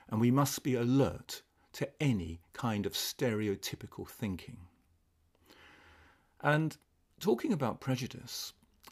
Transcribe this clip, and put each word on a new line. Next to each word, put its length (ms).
And 120
we 120
must 320
be 100
alert 680
to 140
any 380
kind 320
of 100
stereotypical 1120
thinking. 500
And 360
talking 320
about 280
prejudice, 720